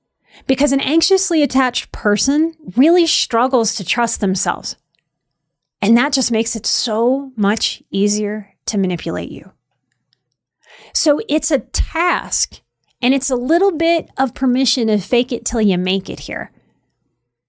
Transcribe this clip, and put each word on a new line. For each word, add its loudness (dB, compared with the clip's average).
Because 0
an 0
anxiously 2
attached 0
person 0
really 6
struggles 0
to -8
trust -2
themselves. -2
And 4
that 2
just -2
makes 0
it -10
so -2
much -2
easier -2
to -2
manipulate -2
you. -16
So 0
it's 0
a 2
task, -2
and 2
it's -2
a 0
little 2
bit 0
of 0
permission 0
to 2
fake 0
it -6
till -2
you 4
make -2
it -10
here. -10